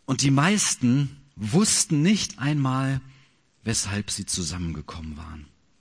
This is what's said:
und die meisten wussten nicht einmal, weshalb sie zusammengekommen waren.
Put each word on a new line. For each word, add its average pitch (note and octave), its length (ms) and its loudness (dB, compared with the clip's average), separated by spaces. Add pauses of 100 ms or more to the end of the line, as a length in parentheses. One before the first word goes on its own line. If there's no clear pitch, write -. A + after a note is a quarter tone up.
und C3 160 -2
die C#3 100 4
meisten C#3 840 2 (180)
wussten D3 680 2
nicht G3 340 0
einmal, C3+ 640 0 (640)
weshalb G2+ 480 -2
sie G2 160 -6
zusammengekommen D#2 880 -6
waren. D#2+ 300 -16 (340)